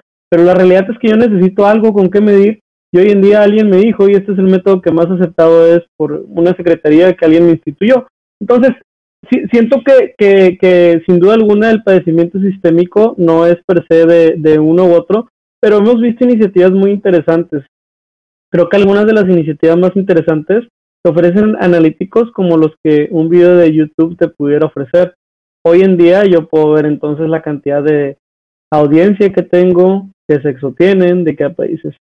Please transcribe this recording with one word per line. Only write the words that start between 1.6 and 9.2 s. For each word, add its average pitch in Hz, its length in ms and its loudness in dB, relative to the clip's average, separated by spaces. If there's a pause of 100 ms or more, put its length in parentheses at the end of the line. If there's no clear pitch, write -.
algo 214 280 0
con 196 160 0
qué 202 120 0
medir, 208 380 0 (340)
y 180 60 2
hoy 208 120 2
en 202 100 2
día 208 220 2
alguien 208 260 2
me 185 80 2
dijo, 202 320 2
y 202 40 2
este 196 180 -2
es 190 80 -4
el 190 60 0
método 190 360 0
que 170 100 -2
más 165 180 0
aceptado 165 560 0
es 170 180 2 (140)
por 147 300 -8
una 175 280 -2
secretaría 170 580 0
que 175 120 -4
alguien 165 200 2
me 170 60 2
instituyó. 202 560 -2 (340)
Entonces, 240 300 0 (580)